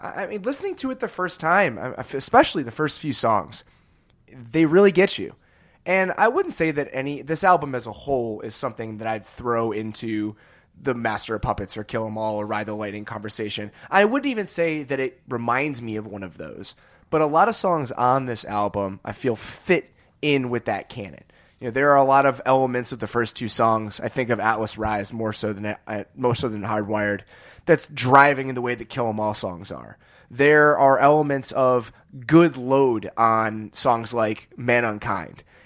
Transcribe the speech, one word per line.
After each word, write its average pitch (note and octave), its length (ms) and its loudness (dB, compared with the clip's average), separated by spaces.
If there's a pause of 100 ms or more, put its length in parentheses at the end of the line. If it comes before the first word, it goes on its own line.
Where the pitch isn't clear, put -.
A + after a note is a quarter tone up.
I, - 240 -10
I - 40 -6
mean, G#3 140 -10
listening D#4+ 340 -6
to C4 140 -6
it B3+ 100 -10
the G#3+ 80 -6
first F3+ 300 -6
time, D#3+ 400 2
I, A2 100 -8
I B2+ 100 -10
f-, - 160 -10
especially - 480 4
the A#2 80 -8
first D3+ 280 -4
few D3 140 -6
songs, G#2+ 520 -2 (680)
they C3 320 0
really F#3+ 280 6
get F3+ 260 2
you. - 160 -10 (500)
And F#3 320 0
I G#3+ 120 4
wouldn't E4+ 260 -2
say D#3+ 160 0
that C#3+ 200 -2
any, C#3 300 -6
this D3+ 240 -4
album D3+ 300 4
as A#2 120 -8
a A2 60 -10
whole A#2 480 -4
is A2+ 140 -10
something A2+ 420 -8
that A2 100 -10
I'd A2 200 -6
throw A#2 460 -2
into G#2+ 640 -4 (420)
the C3+ 140 -2
Master A2+ 420 -4
of G#2 60 -4
Puppets G#2 380 -4
or G#2+ 60 -10
Kill A2+ 220 -4
'Em G#2+ 120 -8
All A2 180 -2
or G#2 80 -4
Ride G#2+ 220 -4
the G#2+ 80 -6
Lightning G#2 320 -8
conversation. G#2 640 -8 (200)
I F#3+ 140 6
wouldn't C#4 260 0
even G#3+ 160 -6
say D#3+ 360 -4
that C3 180 -4
it C3 260 -6
reminds B2 540 -2
me A2+ 160 -8
of G#2+ 100 -8
one G2+ 160 -12
of F2+ 140 -14
those. E2 380 -14 (340)
But D#3 140 2
a D#3 40 4
lot D#3+ 220 4
of A3 80 -2
songs D#3 360 -2
on B2+ 340 2
this A#2 180 -6
album, G2+ 580 -4
I G#2+ 100 -10
feel, A#2 240 -2
fit - 540 -4 (300)
in C#3 300 0
with A#2 160 -4
that G2+ 240 -4
canon. G2 340 -14 (360)
You B2+ 80 -8
know, - 20 -4
there C#3 220 2
are C#3+ 40 8
a C#3 80 6
lot C3+ 220 6
of C3 180 0
elements B2+ 480 2
of B2+ 60 -10
the A2 80 -4
first A#2 280 -2
two A#2 140 -6
songs. A2 500 0
I - 100 -6
think A#2+ 220 -2
of A2 100 0
Atlas A2 360 0
Rise G#2+ 360 -4
more A2+ 200 -4
so G#2+ 200 -4
than, G#2 240 -6 (100)
uh, G#2+ 180 -8 (100)
more B2 200 0
so B2 140 -4
than G#2+ 140 -6
Hardwired. G#2 600 -2 (420)
That's - 240 2
driving C3+ 600 6
in C3 60 -6
the B2 60 -4
way A#2+ 140 -2
that A2+ 140 -10
Kill A#2+ 200 -2
'Em G#2+ 100 -4
All G#2+ 160 -2
songs F#2 380 -8
are. A#1 260 -16 (320)
There D3 460 6
are C3+ 220 6
elements C#3+ 540 4
of B2+ 400 2 (340)
good D#3+ 300 6
load B2+ 600 2
on A2 560 0
songs A#2 400 0
like A2 440 -2
Mankind. A2 840 -2 (240)